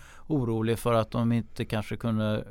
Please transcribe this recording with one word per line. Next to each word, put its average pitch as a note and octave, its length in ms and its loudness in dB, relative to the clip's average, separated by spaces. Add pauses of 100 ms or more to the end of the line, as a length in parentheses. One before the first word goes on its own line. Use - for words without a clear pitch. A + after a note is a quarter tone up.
(260)
orolig A2+ 520 2
för A#2+ 140 2
att A2+ 180 4
de A#2 220 2
inte A#2 320 -2
kanske - 320 -4
kunde, G#2+ 540 0